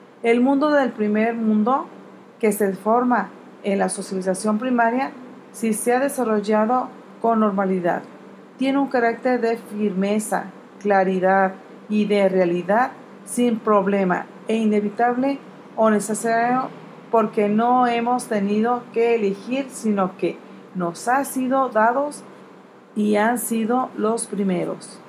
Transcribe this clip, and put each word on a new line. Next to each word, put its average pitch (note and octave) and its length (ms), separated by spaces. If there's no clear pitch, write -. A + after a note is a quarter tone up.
el A#3+ 200
mundo C#4 280
del C#4 200
primer G#3+ 440
mundo A3+ 520
que G#3+ 140
se G3 220
forma A#3 540
en G3 160
la F#3 100
socialización F#3+ 680
primaria, B3 540
si A3+ 200
se A3+ 200
ha B3 80
desarrollado A3 880
con A3+ 200
normalidad, F#3+ 640
tiene C4+ 220
un C4+ 100
carácter A#3+ 520
de A3+ 160
firmeza, G#3 880
claridad F#3+ 720
y G#3 160
de G3 240
realidad F#3 640
sin A#3+ 340
problema G3 680
e A3 80
inevitable A#3 840
o A3 140
necesario A3+ 800
porque G#3+ 380
no A#3+ 380
hemos A#3+ 400
tenido A3 560
que A#3 220
elegir, A#3 560
sino G3 460
que E3+ 220
nos F3 340
ha C4 160
sido C4 440
dados A#3+ 540
y G#3 220
han A3+ 220
sido A3+ 580
los A3 300
primeros. F#3 840